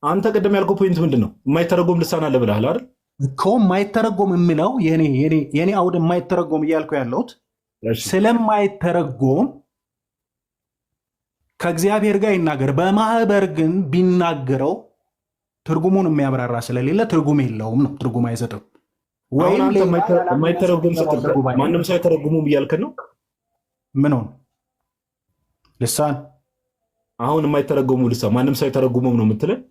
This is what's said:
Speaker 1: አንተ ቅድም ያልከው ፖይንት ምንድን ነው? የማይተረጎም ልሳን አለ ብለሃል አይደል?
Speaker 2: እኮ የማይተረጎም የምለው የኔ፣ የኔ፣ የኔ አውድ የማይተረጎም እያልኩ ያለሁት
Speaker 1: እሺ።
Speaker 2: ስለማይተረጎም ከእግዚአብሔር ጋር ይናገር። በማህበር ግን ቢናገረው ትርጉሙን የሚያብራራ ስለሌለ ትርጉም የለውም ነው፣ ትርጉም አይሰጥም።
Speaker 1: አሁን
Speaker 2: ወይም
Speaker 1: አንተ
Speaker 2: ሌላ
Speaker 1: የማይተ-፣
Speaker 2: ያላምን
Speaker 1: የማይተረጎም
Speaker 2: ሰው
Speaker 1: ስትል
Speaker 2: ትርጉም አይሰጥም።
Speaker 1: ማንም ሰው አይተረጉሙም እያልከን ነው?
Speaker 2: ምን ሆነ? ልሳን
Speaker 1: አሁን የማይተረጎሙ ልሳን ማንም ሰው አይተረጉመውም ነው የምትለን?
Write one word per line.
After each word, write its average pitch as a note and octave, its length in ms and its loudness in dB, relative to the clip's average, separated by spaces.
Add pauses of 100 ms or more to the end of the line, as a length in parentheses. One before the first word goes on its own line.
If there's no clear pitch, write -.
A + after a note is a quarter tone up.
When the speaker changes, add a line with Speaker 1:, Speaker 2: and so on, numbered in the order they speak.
Speaker 1:
አንተ F#3 260 0
ቅድም G#3 260 0
ያልከው F#3+ 200 0
ፖይንት F#3+ 240 2
ምንድን C#3 220 2
ነው? - 80 0 (140)
የማይተረጎም E3+ 560 0
ልሳን D#3+ 240 -2
አለ C#3+ 140 0
ብለሃል G#2+ 280 0
አይደል? F3+ 180 -2 (360)
Speaker 2:
እኮ C3+ 240 -4 (100)
የማይተረጎም G3+ 800 0
የምለው F3 480 2
የኔ፣ D#3+ 240 2 (120)
የኔ፣ D#3 200 2 (160)
የኔ E3 220 0
አውድ F3+ 220 0
የማይተረጎም E3+ 680 -2
እያልኩ D#3 300 -2
ያለሁት C3+ 360 -4 (540)
Speaker 1:
እሺ። A2+ 220 -4
Speaker 2:
ስለማይተረጎም F#3+ 1400 0 (2000)
ከእግዚአብሔር G3+ 600 0
ጋር G#3+ 140 2
ይናገር። D3+ 400 0
በማህበር G3+ 760 2
ግን D#3+ 220 0 (160)
ቢናገረው D#3+ 840 0 (920)
ትርጉሙን F#3 420 0
የሚያብራራ C3 540 -2
ስለሌለ B2+ 440 -2
ትርጉም D3+ 340 0
የለውም A2+ 420 -2
ነው፣ C#3 120 0
ትርጉም A#2+ 320 -4
አይሰጥም። A2+ 360 -6 (680)
Speaker 1:
አሁን C3 100 0
Speaker 2:
ወይም F#3+ 200 2
Speaker 1:
አንተ B3+ 120 2
Speaker 2:
ሌላ G3 80 4
Speaker 1:
የማይተ-፣ E3+ 300 2
Speaker 2:
ያላምን F3 220 2
Speaker 1:
የማይተረጎም E3+ 600 2
Speaker 2:
ሰው E3 120 0
Speaker 1:
ስትል D3 160 -2
Speaker 2:
ትርጉም C#3 240 0
አይሰጥም። B2+ 160 0
Speaker 1:
ማንም E3+ 220 0
ሰው F#3 100 -2
አይተረጉሙም D#3+ 520 0
እያልከን D3 360 0
ነው? D4 100 -6 (1040)
Speaker 2:
ምን C#3+ 180 2
ሆነ? A2+ 140 -2 (1500)
ልሳን C#3+ 360 -2 (1040)
Speaker 1:
አሁን D3 240 0
የማይተረጎሙ C#3 640 0
ልሳን A#2 260 -2
ማንም C3 220 2
ሰው C#3+ 100 -2
አይተረጉመውም B2+ 520 0
ነው A2 80 2
የምትለን? D3 340 0 (120)